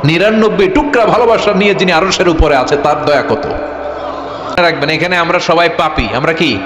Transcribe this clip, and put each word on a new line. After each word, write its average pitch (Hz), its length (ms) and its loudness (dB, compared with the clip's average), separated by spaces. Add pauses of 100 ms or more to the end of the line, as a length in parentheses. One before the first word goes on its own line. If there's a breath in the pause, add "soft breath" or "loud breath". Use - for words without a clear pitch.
নিরানব্বই 196 640 2
টুকরা 240 380 2
ভালোবাসা 214 480 2
নিয়ে 202 200 2
যিনি 180 180 0
আরশের 180 360 0
উপরে 156 280 2
আছে, 135 220 0
তার 147 280 0
দয়া 147 160 2
কত? - 240 -4 (1040)
মনে - 120 -2
রাখবেন, 156 280 0
এখানে 170 280 -2
আমরা 175 220 0
সবাই 170 380 2
পাপী। 156 360 -2
আমরা 151 200 0
কি? 156 320 0